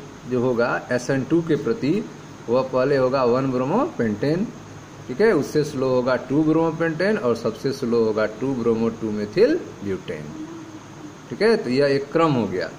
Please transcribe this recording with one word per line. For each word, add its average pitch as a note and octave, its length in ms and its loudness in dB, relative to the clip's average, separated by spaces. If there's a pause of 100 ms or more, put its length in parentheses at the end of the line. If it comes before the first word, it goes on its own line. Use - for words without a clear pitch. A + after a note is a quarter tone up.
(300)
जो B2 120 0
होगा B2+ 380 2 (120)
एस B2 180 0
एन C3+ 140 0
टू E3 180 2
के E3 160 2
प्रति, G3+ 460 0 (440)
वह B2 160 4
पहले C3+ 320 2
होगा C3 300 2
वन C3 260 2
ब्रोमो C#3+ 320 0 (140)
पेंटेन, C3 480 0 (600)
ठीक B2+ 140 -4
है, A3 140 6
उससे D3+ 300 2
स्लो C3 240 -2
होगा B2+ 300 4
टू C3+ 260 0
ब्रोमो D#3+ 280 4
पेंटेन E3 460 0
और A#2+ 180 2
सबसे A#2 360 -2
स्लो A#2 320 2
होगा G#2+ 200 2 (100)
टू C3+ 200 -2
ब्रोमो A2+ 360 2
टू A2 220 -4
methyl F3+ 460 2 (240)
butane। F2 420 -6 (1040)
ठीक A#2 120 -6
है, A3 140 4
तो - 140 -4
यह C#3 160 4
एक C#3 260 0
क्रम E3 200 4
हो A#2 140 2
गया। F#2 220 -4 (100)